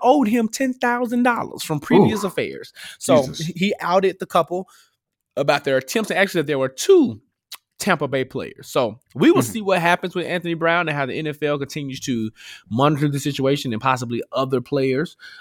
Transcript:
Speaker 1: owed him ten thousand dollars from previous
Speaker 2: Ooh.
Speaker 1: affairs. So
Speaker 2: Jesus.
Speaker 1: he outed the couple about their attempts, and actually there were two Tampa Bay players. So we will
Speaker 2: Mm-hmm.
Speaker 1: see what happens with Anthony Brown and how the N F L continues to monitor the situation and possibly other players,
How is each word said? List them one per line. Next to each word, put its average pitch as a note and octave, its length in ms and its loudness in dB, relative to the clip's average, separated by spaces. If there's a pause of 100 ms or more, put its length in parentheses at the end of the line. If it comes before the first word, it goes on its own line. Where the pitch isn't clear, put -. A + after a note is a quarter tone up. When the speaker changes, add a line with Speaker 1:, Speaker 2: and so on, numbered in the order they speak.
Speaker 1:
owed B3+ 240 4
him A3+ 200 2
ten B3+ 280 -4
thousand A#3+ 480 -2
dollars - 400 -2
from D#3 160 -2
previous G3 440 4
Speaker 2:
Ooh. G3 40 -4
Speaker 1:
affairs. F2+ 440 -6 (280)
So D3+ 260 4
Speaker 2:
Jesus. D3+ 220 -8
Speaker 1:
he F3+ 340 -2
outed F#3 380 0
the F#3 80 -10
couple F3+ 420 -2 (680)
about C#3+ 280 0
their C3+ 140 2
attempts, G3+ 340 -2
and F3 80 0
actually F#3 240 0
there C#3 160 -2
were C3 100 -2
two C#4+ 500 4 (600)
Tampa D3+ 280 0
Bay C3 180 -2
players. - 420 -12
So A#2+ 320 0 (160)
we G#3 160 6
will F#4+ 100 4
Speaker 2:
Mm-hmm. A3 120 -4
Speaker 1:
see A3 80 -6
what F#3+ 200 2
happens F3 320 0
with E3+ 140 -4
Anthony E3+ 260 -4
Brown E3 340 0
and D3+ 80 -4
how C#3 120 -2
the A#2 100 -6
N D#3 80 -6
F D3+ 160 -8
L D3 160 -2
continues C#3 440 -8
to A2+ 280 -4 (400)
monitor C#3+ 400 2
the C#3+ 100 -4
situation C#3 540 -2
and A2 80 -6
possibly B2 400 -2 (100)
other C3 300 -2
players, C3+ 560 -4 (240)